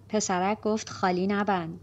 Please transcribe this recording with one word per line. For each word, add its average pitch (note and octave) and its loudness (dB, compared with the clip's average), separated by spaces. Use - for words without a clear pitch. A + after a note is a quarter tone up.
پسرک G3+ 0
گفت: A3 -2
"خالی F#3 0
نبند." G3 0